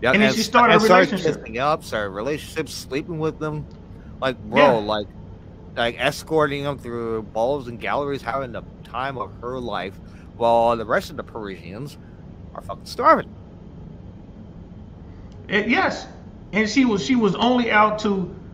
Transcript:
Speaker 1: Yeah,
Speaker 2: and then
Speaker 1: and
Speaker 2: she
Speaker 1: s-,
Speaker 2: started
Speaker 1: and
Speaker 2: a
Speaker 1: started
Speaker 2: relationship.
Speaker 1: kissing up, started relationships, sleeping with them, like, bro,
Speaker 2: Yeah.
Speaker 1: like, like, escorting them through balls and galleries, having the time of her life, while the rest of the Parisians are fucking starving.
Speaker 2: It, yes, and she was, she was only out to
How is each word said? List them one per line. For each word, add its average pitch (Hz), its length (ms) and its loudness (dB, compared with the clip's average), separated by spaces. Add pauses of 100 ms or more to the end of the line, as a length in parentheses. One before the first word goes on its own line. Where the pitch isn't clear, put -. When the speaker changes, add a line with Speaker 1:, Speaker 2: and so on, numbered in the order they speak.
Speaker 1:
Yeah, 110 120 4
Speaker 2:
and 196 100 6
then 139 60 6
Speaker 1:
and 135 60 2
Speaker 2:
she 226 60 -2
Speaker 1:
s-, 220 60 0
Speaker 2:
started 240 260 6
Speaker 1:
and - 100 8
Speaker 2:
a - 40 2
Speaker 1:
started 175 260 8
Speaker 2:
relationship. 156 320 0
Speaker 1:
kissing 113 140 -8
up, 147 260 0
started 107 260 -2
relationships, 135 640 -6
sleeping 156 480 -6
with 156 180 -2
them, 151 280 -6 (540)
like, 131 240 -2
bro, 107 140 2
Speaker 2:
Yeah. 147 120 10 (160)
Speaker 1:
like, 104 200 -2 (680)
like, 120 240 -2
escorting 143 640 0
them 143 140 -4
through 117 440 -6
balls 117 460 -2
and 117 100 -12
galleries, 131 440 -4
having 131 280 -6
the 101 120 -10 (200)
time 131 360 -6
of 98 120 -8 (100)
her 127 200 -6
life, 101 400 -6 (360)
while 117 400 4
the 113 100 -4
rest 151 240 0
of - 60 -12
the - 60 -10
Parisians 101 760 -12 (580)
are - 80 -12
fucking - 240 -12
starving. 269 420 2 (2250)
Speaker 2:
It, 214 200 0
yes, 302 380 0 (460)
and 208 160 2
she 262 160 4
was, 214 200 2
she 262 120 4
was 214 200 4
only 233 340 4
out 214 300 4
to 196 340 0 (200)